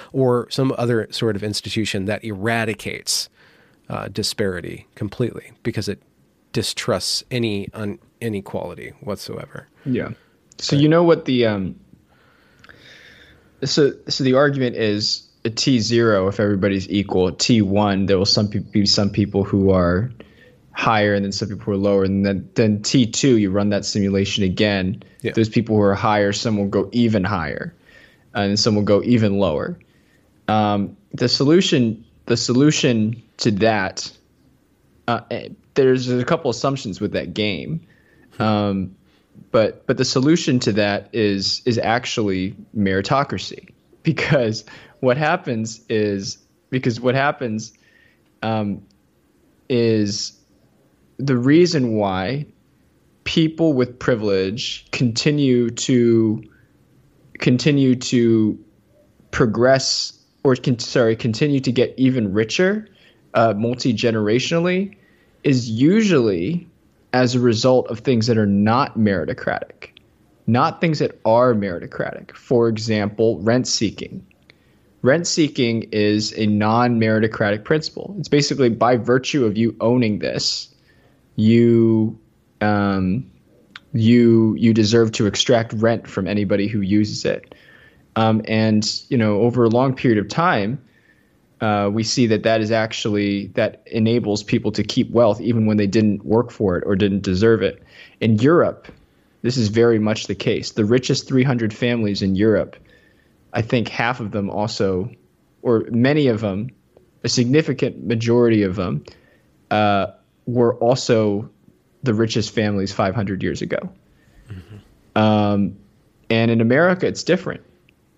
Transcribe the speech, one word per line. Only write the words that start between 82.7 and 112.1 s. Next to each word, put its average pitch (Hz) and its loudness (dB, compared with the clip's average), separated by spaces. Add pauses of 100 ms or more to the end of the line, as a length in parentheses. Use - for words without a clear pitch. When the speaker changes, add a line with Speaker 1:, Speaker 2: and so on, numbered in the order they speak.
Speaker 2:
you, 113 4
you 113 4
deserve 110 4
to 113 0
extract 113 0
rent 113 0
from 95 -6
anybody 101 0
who 110 -4
uses 104 0
it. - -6 (640)
Um, 110 2
and, 110 0 (200)
you 139 0
know, 107 2
over 120 2
a 113 4
long 127 2
period 117 2
of 95 -2
time, 143 -2 (800)
uh, 104 0
we 110 -2
see 120 0
that 107 0
that 113 2
is 107 -2
actually, 104 -2
that - -4
enables 110 0
people 113 -2
to 104 -2
keep 107 -2
wealth 107 4
even 110 0
when 107 2
they 104 2
didn't 107 0
work 120 0
for 92 -2
it - -6
or 101 0
didn't 98 0
deserve 107 2
it. - -4 (400)
In 113 4
Europe, 135 2 (540)
this 123 -2
is 110 2
very 113 4
much 107 -2
the 101 -4
case. - -4
The 110 0
richest 127 0
three 131 2
hundred 117 0
families 110 -2
in 95 0
Europe, 101 2 (800)
I 113 -2
think 113 -2
half 123 -4
of 104 -8
them 101 -4
also, 101 -4 (520)
or 117 0
many 135 2
of 110 0
them, 104 -4 (540)
a 127 -4
significant 131 0
majority 113 2
of 92 -2
them, 87 -4 (680)
uh, 104 2 (380)
were 120 0
also 113 0 (540)
the 123 0